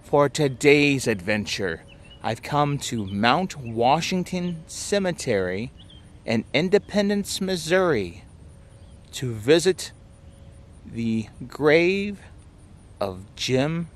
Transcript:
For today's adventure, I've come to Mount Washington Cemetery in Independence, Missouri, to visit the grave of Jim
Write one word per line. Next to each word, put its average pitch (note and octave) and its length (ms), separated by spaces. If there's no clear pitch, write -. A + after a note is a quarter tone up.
For C#3+ 260
today's C#3+ 760
adventure, G2+ 760
I've A2 180
come C#3+ 380
to A2 260
Mount A#2+ 540
Washington E3 1040
Cemetery A#2+ 1040
in A2+ 260
Independence, G3+ 880
Missouri, E3 840
to B2 220
visit D#3+ 580
the A2+ 440
grave F3 720
of F#2+ 240
Jim D3+ 600